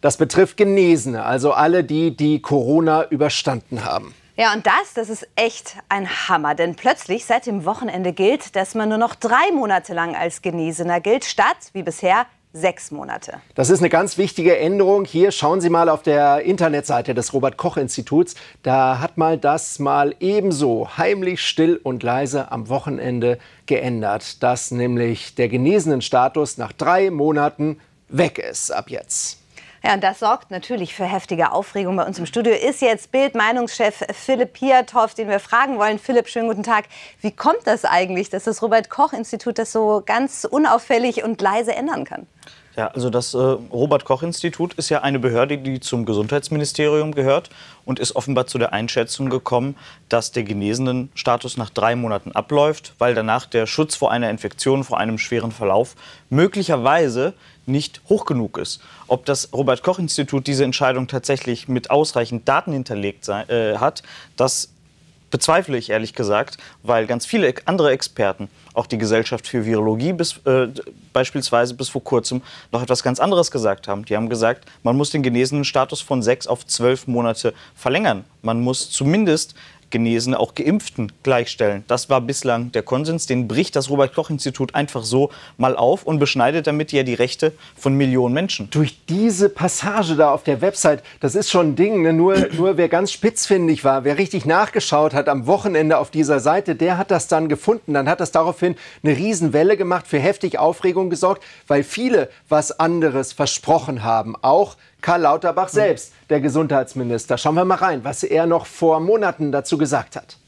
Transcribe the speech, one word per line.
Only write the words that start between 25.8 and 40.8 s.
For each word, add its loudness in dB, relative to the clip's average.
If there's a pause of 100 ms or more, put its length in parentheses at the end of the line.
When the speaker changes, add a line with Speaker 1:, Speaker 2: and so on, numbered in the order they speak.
Speaker 1:
nach -8
drei 2
Monaten 0 (300)
weg 0
ist -8
ab -6
jetzt. -8 (460)
Speaker 2:
Ja, 4
und -4
das 0
sorgt -2
natürlich -8
für -6
heftige -2
Aufregung. -2
Bei 0
uns -8
im -6
Studio 0
ist 0
jetzt 0
Bild-Meinungschef 0 (120)
Philipp -2
Piatow, 2
den -6
wir 0
fragen 0
wollen. 0
Philipp, 0
schönen -2
guten -4
Tag. 0 (340)
Wie -4
kommt 0
das 0
eigentlich, 0
dass -6
das -4
Robert-Koch-Institut -2
das -4
so 2
ganz -2
unauffällig 2